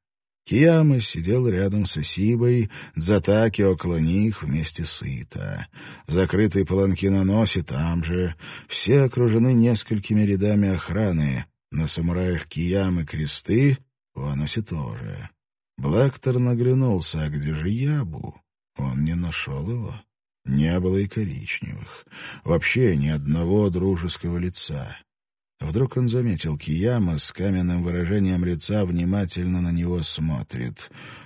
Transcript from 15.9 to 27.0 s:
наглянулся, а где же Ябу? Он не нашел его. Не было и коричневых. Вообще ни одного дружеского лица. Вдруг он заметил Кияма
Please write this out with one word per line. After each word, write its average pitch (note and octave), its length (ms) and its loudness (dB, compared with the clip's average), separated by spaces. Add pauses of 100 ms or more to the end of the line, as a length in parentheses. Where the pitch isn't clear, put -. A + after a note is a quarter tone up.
наглянулся, B2 840 2
а D2+ 60 -2
где D2 240 -4
же D#2 140 -4
Ябу? A#2 720 -4 (380)
Он C2+ 260 -2
не D#2+ 120 0
нашел D#2+ 540 -4
его. A2+ 300 -6 (460)
Не D2+ 340 2
было F#2 160 0
и G2+ 120 2
коричневых. - 960 -8 (400)
Вообще F#2 500 2
ни C#2+ 140 2
одного E2 600 2
дружеского F2 680 -2
лица. D#2+ 580 -4 (640)
Вдруг G#2 380 -2
он B2+ 100 0
заметил A2 500 -2
Кияма F2+ 600 0